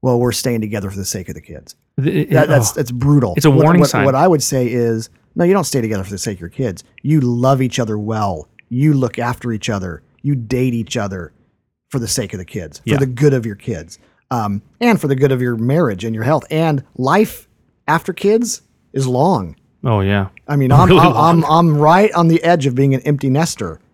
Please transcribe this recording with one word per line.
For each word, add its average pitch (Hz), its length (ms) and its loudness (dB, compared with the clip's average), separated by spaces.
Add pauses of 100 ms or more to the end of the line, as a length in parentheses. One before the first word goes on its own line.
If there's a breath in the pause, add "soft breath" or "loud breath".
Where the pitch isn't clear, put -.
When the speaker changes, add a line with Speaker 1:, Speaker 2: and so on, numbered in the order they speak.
Speaker 1:
"Well, 127 160 2
we're 123 140 0
staying 117 280 -4
together 104 280 -6
for 98 80 -10
the 98 80 -8
sake 92 240 -8
of 78 60 -12
the 78 60 -16
kids"? - 340 -20 (240)
Speaker 2:
The, 147 240 0
it, - 80 -4
Speaker 1:
That, - 180 2
that's, 127 280 0
Speaker 2:
oh. - 40 -4
Speaker 1:
it's 120 120 -4
brutal. 123 440 2
Speaker 2:
It's - 80 -2
a 156 60 6
Speaker 1:
What, 139 140 4
Speaker 2:
warning 170 160 6
Speaker 1:
what, 165 100 4
Speaker 2:
sign. - 140 0
Speaker 1:
what 135 100 2
I 147 120 4
would 160 160 2
say 131 300 -2
is, 117 380 -2 (240)
no, 175 100 0
you 180 80 2
don't 196 120 2
stay 139 160 -2
together 107 240 -4
for 95 60 -12
the 101 80 -8
sake 101 200 -6
of - 20 -16
your 85 80 -12
kids. 104 360 -6 (180 soft breath)
You 147 180 2
love 127 400 2
each 127 180 -2
other 110 200 -2
well. 104 500 -4 (220)
You 143 240 2
look 127 240 -2
after 120 340 -6
each 107 160 -6
other. 92 320 -6 (220)
You 143 140 -2
date 123 380 -2
each 113 220 -6
other 92 360 -8 (580)
for 143 80 -4
the 113 100 -6
sake 104 240 -6
of 101 60 -10
the 90 80 -10
kids, 82 320 -12
for - 80 -20
Speaker 2:
Yeah. 113 120 2
Speaker 1:
the 139 80 0
good 135 280 2
of 123 100 -2
your 104 120 -8
kids, 85 420 -10 (320)
um, 104 320 -4 (180)
and 233 180 2
for 151 100 -4
the 139 80 0
good 135 160 2
of 127 100 -2
your 123 140 -2
marriage 117 480 0
and 113 100 -4
your 107 100 -6
health. 143 260 0
And 156 320 0 (140)
life 165 520 0 (380)
after 165 280 -2
kids 214 480 -2 (300)
is 135 140 -2
long. 127 500 0 (280)
Speaker 2:
Oh, 110 160 2
yeah. 98 280 0 (200)
Speaker 1:
I 147 80 -2
mean, 135 160 2
Speaker 2:
<laughs> - 0 -
Speaker 1:
I'm, 170 160 6
Speaker 2:
Really 185 120 6
Speaker 1:
I'm, 170 160 6
I'm, 165 240 4
Speaker 2:
long. 165 40 0 (240)
Speaker 1:
I'm 151 100 2
right 175 360 4
on 170 140 2
the 165 140 2
edge 165 240 2
of 127 80 0
being 135 200 2
an 135 80 -2
empty 143 260 -2
nester. 131 520 -2 (140)